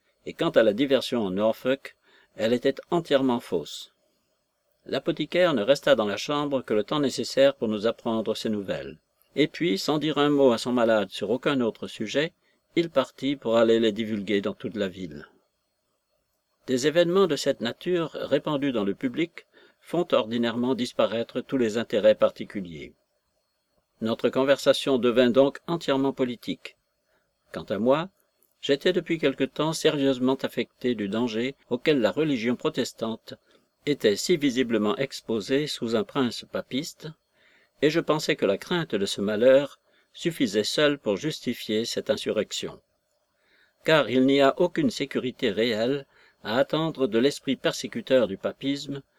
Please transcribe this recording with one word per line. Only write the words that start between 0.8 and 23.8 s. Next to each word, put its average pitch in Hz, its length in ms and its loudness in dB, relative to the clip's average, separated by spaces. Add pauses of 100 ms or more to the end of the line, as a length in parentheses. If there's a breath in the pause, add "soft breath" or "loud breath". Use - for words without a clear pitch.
en 95 80 -2
Norfolk, 110 640 -2 (400 soft breath)
elle 113 180 0
était 135 220 0 (160)
entièrement 135 480 2
fausse. - 540 -8 (920)
L'apothicaire 160 680 0
ne 113 80 0
resta 139 340 4
dans 110 120 2
la 101 100 -2
chambre 147 460 -4
que - 100 -4
le 107 100 2
temps 151 160 -2
nécessaire 135 560 2
pour 117 120 -4
nous 107 180 -2
apprendre 113 500 -2
ces - 140 -4
nouvelles. 82 480 -6 (380)
Et 147 120 2
puis, 180 300 -2
sans 156 220 -2
dire 147 180 -2
un 147 120 4
mot 139 220 6
à 113 60 2
son 120 160 -4
malade 113 380 2
sur 101 180 -6
aucun 131 320 0
autre 107 260 -4
sujet, 131 460 -4 (420)
il 170 140 0
partit 135 460 -2
pour 117 220 0
aller 113 220 6
les 113 120 2
divulguer 104 500 -2
dans 104 120 -4
toute 101 220 -10
la 101 120 -4
ville. 87 400 -12 (1400)
Des 127 200 0
événements 175 400 4
de 151 80 -2
cette 135 260 -2
nature 165 520 -4
répandus 139 580 -2
dans 113 120 0
le 98 120 0
public 135 500 -6 (340 soft breath)
font 170 320 -2
ordinairement 120 640 0
disparaître 117 680 -2
tous - 160 -4
les 113 200 0
intérêts 107 380 4
particuliers. 92 800 -4 (1080)